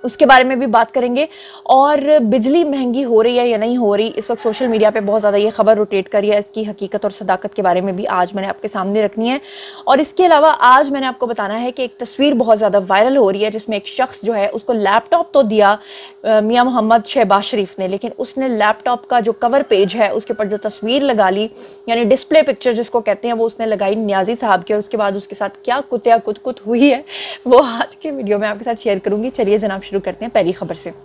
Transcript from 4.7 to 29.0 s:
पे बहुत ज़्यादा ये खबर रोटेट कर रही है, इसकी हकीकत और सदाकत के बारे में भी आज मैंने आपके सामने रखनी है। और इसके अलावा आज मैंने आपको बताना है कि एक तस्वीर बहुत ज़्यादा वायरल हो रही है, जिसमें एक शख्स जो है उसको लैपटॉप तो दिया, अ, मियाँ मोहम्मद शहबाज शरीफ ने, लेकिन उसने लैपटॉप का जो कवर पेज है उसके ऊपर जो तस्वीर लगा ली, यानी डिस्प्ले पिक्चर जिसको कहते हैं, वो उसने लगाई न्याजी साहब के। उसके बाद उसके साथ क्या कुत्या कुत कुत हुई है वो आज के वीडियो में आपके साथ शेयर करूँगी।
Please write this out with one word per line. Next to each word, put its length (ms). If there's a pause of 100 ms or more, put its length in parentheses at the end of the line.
पे 100
बहुत 200
ज़्यादा 180
ये 120
खबर 260
रोटेट 320
कर 120
रही 100
है, 80
इसकी 260
हकीकत 400
और 60
सदाकत 440
के 80
बारे 180
में 160
भी 80
आज 300
मैंने 140
आपके 200
सामने 340
रखनी 260
है। 120 (480)
और 120
इसके 240
अलावा 260
आज 400
मैंने 160
आपको 200
बताना 280
है 160
कि 140
एक 160
तस्वीर 340
बहुत 240
ज़्यादा 200
वायरल 380
हो 140
रही 120
है, 80
जिसमें 260
एक 120
शख्स 360
जो 80
है 160
उसको 240
लैपटॉप 600
तो 80
दिया, 360 (460)
अ, 160
मियाँ 240
मोहम्मद 400
शहबाज 380
शरीफ 360
ने, 100
लेकिन 300
उसने 300
लैपटॉप 580
का 140
जो 120
कवर 300
पेज 340
है 160
उसके 200
ऊपर 140
जो 100
तस्वीर 460
लगा 280
ली, 200 (380)
यानी 160
डिस्प्ले 380
पिक्चर 300
जिसको 280
कहते 280
हैं, 60
वो 120
उसने 200
लगाई 300
न्याजी 400
साहब 280
के। 100
उसके 220
बाद 200
उसके 180
साथ 160 (140)
क्या 160
कुत्या 380
कुत 200
कुत 280
हुई 240
है 140 (420)
वो 120
आज 360
के 160
वीडियो 280
में 100
आपके 160
साथ 100
शेयर 240
करूँगी। 320